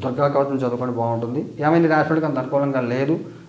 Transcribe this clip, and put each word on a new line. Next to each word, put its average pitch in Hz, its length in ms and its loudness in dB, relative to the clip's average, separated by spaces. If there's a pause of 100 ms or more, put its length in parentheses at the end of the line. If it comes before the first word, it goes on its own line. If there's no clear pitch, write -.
దుర్గా 135 320 0
కవచం 139 260 2
చదువుకోండి, 123 380 -2
బాగుంటుంది. 117 420 -2 (240)
ఏమైనా 165 260 4
రాశి 156 180 2
వాళ్ళకి 160 200 2
అంత 135 120 -2
అనుకూలంగా 135 400 0 (120)
లేదు, 139 220 0 (340)